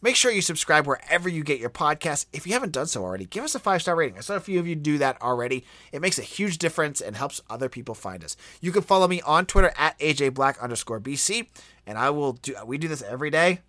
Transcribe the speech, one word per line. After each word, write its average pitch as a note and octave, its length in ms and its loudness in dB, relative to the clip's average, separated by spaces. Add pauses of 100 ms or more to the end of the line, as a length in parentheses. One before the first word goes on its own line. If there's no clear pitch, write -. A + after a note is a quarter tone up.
Make B3 140 4
sure B3+ 140 4
you G3+ 120 2
subscribe D3+ 440 2
wherever E3+ 420 0
you D#3+ 160 -2
get C#3+ 160 0
your A#2+ 100 -4
podcasts. D3+ 640 -2
If - 140 -10
you F3+ 60 -2
haven't A#3+ 200 -2
done C3+ 140 -2
so B2 160 -4
already, F#2 240 -6
give A3 180 -8
us D4+ 100 -4
a C4+ 40 -4
five-star F3+ 360 2
rating. C#3+ 220 0
I G2 60 -14
saw G3+ 120 -6
a F#3+ 60 -2
few F#3+ 180 -2
of E3+ 80 0
you E3+ 80 -2
do D3 240 2
that C3+ 220 2
already. B2 440 -2 (280)
It C#3+ 80 -6
makes F3+ 180 0
a A#2+ 40 -6
huge F#3+ 340 -4
difference D#3+ 460 -2
and G#2 140 -8
helps C#3 340 -6
other A#2+ 180 -4
people A#2+ 260 -10
find F#2 300 -12
us. D#2 120 -10 (260)
You F3 100 -2
can G3 100 6
follow F#3+ 260 6
me F3+ 140 0
on E3 240 4
Twitter F#3+ 300 6
at D#3 240 2
A D3+ 120 2
J C#3 160 2
Black C3+ 300 0
underscore A#2 420 -6
B C3+ 160 -6
C, G#3+ 320 -2 (380)
and G#2+ 100 -10
I B2 140 2
will D3 240 0
do, B2+ 200 -10 (120)
we B2+ 100 -6
do D#3+ 120 -4
this D3 140 -6
every B2+ 280 -6
day. F3 380 4